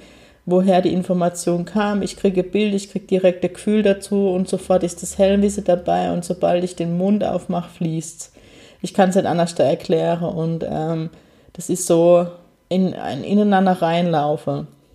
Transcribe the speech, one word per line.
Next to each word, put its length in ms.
woher 380
die 100
Information 720
kam. 380
Ich 140
kriege 260
Bild, 320
ich 160
kriege 160
direkte 420
Gefühl 340
dazu 460
und 200
sofort 340
ist 200
das 140
Hellwissen 480
dabei 480
und 120
sobald 400
ich 120
den 220
Mund 260
aufmache, 460
fließt's. 640
Ich 120
kann's 200
nicht 120
anders 280
da 100
erklären 600
und, 440
ähm, 420
das 160
ist 160
so 400
in, 240
in, 320
ineinander 560
reinlaufe. 840